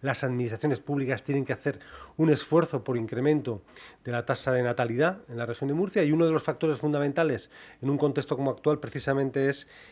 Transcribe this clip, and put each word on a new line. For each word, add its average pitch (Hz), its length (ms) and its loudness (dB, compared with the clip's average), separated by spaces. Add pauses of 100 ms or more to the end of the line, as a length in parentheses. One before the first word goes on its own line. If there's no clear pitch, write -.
las 135 200 -2
administraciones 123 560 -2
públicas 135 460 -4
tienen 139 200 0
que 135 80 -2
hacer - 280 -4 (360)
un 160 140 4
esfuerzo 151 540 2
por 127 120 -2
incremento 120 640 0 (420)
de 123 80 -6
la 117 120 -2
tasa - 280 0
de 127 100 2
natalidad 123 560 0 (100)
en 120 80 -10
la 117 100 -6
Región 117 220 -4
de 143 60 0
Murcia, 185 300 0
y 147 80 2
uno 165 120 4
de 160 80 4
los 151 120 0
factores 156 340 0
fundamentales 143 720 0 (320)
en 131 80 0
un 143 80 2
contexto 139 380 0
como 135 160 0
actual 151 260 0
precisamente 139 680 -2
es 139 200 -4 (240)